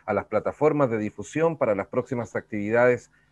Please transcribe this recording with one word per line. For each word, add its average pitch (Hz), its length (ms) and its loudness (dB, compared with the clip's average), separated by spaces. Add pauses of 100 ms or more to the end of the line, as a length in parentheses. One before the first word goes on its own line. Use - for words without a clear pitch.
a 107 80 -2
las 95 100 0
plataformas 139 680 0
de 113 80 -2
difusión 143 600 -4
para 113 160 2
las 98 140 -4
próximas 120 460 -4
actividades 113 760 0 (220)